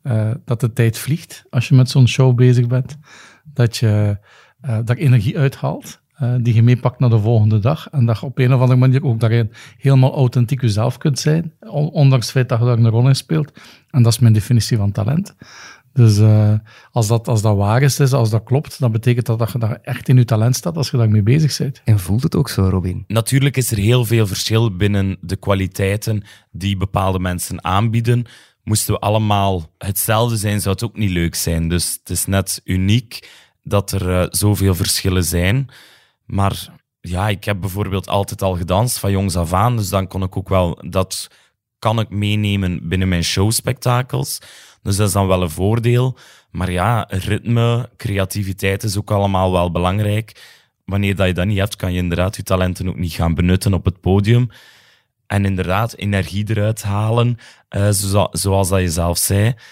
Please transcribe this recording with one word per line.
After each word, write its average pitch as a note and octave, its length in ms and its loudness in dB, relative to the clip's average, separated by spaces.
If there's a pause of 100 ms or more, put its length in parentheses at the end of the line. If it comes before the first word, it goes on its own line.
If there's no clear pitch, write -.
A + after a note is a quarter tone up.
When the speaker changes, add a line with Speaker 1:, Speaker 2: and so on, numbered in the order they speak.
Speaker 1:
Eh, A2 280 -2 (140)
dat A#2 160 -4
de A2+ 120 0
tijd A2+ 260 2
vliegt - 520 -6
als - 180 -2
je C#3+ 60 6
met B2+ 160 6
zo'n B2+ 180 6
show C3 260 2
bezig B2 320 4
bent. B2+ 300 -4 (480)
Dat - 320 0
je, G#2 420 0 (420)
eh, A#2 240 -4
daar A#2+ 120 0
energie B2+ 420 2
uithaalt, C#3 640 -4 (140)
eh, B2 260 -2
die A#2 140 2
je A2+ 80 6
meepakt A#2+ 360 2
naar B2 120 2
de A2+ 100 4
volgende G#2+ 380 2
dag. B2+ 320 -2
En B2 160 0
dat A#2 140 -2
je E3 60 -10
op B2+ 120 -8
een C3 160 4
of B2 60 2
andere B2+ 180 4
manier B2+ 260 4
ook A2+ 160 0
daarin A2+ 320 0 (240)
helemaal C3+ 380 4
authentiek B2+ 460 0
jezelf A2+ 380 0
kunt D3 200 -2
zijn, D#3+ 420 -2
on-, C#3+ 300 -4
ondanks C3+ 360 4
het - 80 -12
feit B2+ 140 0
dat A#2+ 100 0
je A#2 60 2
daar A#2+ 140 2
een A#2 100 4
rol A#2 200 4
in C#3 80 4
speelt. D#3 360 -4 (380)
En C3 120 2
dat A2+ 100 4
is - 60 -2
mijn A#2 140 6
definitie A2 440 0
van G2+ 160 0
talent. C3 420 -2 (580)
Dus, A2 260 6
eh, G#2+ 340 6 (400)
als A#2 140 0
dat, A2+ 220 -2
als A2 140 0
dat G#2 140 2
waar G#2 260 2
is, C#3+ 180 2
is, C3 120 4
als A#2 180 2
dat A2+ 140 -2
klopt, - 340 -4
dan B2 140 0
betekent A#2+ 340 0
dat A2+ 120 -2
dat A2+ 140 -4
je B2+ 60 -6
daar A2+ 240 -4
echt - 260 -8
in C3 80 6
je B2 80 6
talent A2+ 320 2
staat E3+ 200 -6
als D3 140 -4
je C#3 60 -2
daarmee G#2+ 260 2
bezig C3+ 360 2
bent. C3+ 260 -6
Speaker 2:
En A2 160 4
voelt F#2+ 220 -2
het D#3+ 140 -2
ook D3+ 120 0
zo, - 200 -2
Robin? F#2 380 -2
Speaker 3:
Natuurlijk C3 500 0
is C3 140 -2
er A2 80 -2
heel A#2 260 2
veel A2 220 2
verschil G#2+ 500 -2
binnen G2 440 0
de F2+ 160 -6
kwaliteiten G2 840 -2 (280)
die G2 260 -4
bepaalde F#2+ 420 -2
mensen F2+ 460 -6
aanbieden. A#2 600 0 (400)
Moesten G#2+ 300 -2
we - 60 -6
allemaal G2+ 800 0
hetzelfde A2+ 580 -2
zijn, G#2 240 -2
zou F#2+ 140 -2
het F#2+ 100 -6
ook - 120 -10
niet G#2 140 -2
leuk E2+ 240 -2
zijn. E2 340 -2
Dus E2+ 300 -2
het - 120 -20
is F2 160 -4
net G2 380 -2
uniek F#2+ 640 -2 (340)
dat G2 300 -2
er, F2+ 280 -2
eh, F2 100 0
zoveel G2 440 2
verschillen F2+ 500 -2
zijn. F2+ 440 0 (580)
Maar G2 460 -4 (280)
ja, F2+ 280 -4
ik G2 160 -6
heb G2+ 160 -4
bijvoorbeeld F#2+ 480 -4
altijd G2+ 340 -4
al F#2+ 140 -2
gedanst, F2+ 420 0
van G2+ 120 -2
jongs F#2+ 260 0
af E2+ 160 -2
aan. A2+ 240 0
Dus G2+ 120 -2
dan F#2+ 200 -2
kon F#2+ 140 -6
ik F#2 140 -6
ook F#2+ 120 -8
wel, F#2 400 0
dat - 420 -4 (480)
kan A2+ 220 -2
ik G#2+ 100 -6
meenemen G2+ 800 -2
binnen F#2 200 0
mijn F2 160 0
showspektakels. B2 1120 -2 (440)
Dus G2 140 -2
dat G#2 100 2
is F#2 60 -2
dan G2 140 2
wel F#2 160 2
een F2 80 -2
voordeel. A#2 680 0 (320)
Maar F2+ 200 -4
ja, G2+ 380 0
ritme, A#2 880 -2
creativiteit G2 840 -4
is G#2 160 -4
ook - 120 -8
allemaal G2 420 2
wel F2+ 180 2
belangrijk. G#2 880 -4 (260)
Wanneer G2 320 -2
dat F#2 100 2
je F#2 60 2
dat F2+ 140 -2
niet G#2 120 0
hebt, G2 180 -2
kan F#2 160 -4
je F2+ 60 -2
inderdaad F2+ 380 -2
je - 60 -10
talenten F#2 460 -2
ook - 100 -8
niet E2+ 140 -4
gaan E2 220 0
benutten F2+ 400 2
op E2+ 100 -4
het - 160 -2
podium. G#2 480 2 (800)
En G2 180 0
inderdaad, F#2+ 520 -2
energie G2+ 540 -4
eruit G#2+ 320 -2
halen, A2+ 540 0 (320)
eh, G2+ 220 0
zoza-, G2 400 0
zoals G2 380 0
dat F#2+ 120 2
je F2+ 100 0
zelf E2+ 280 -2
zei. G#2 360 2 (180)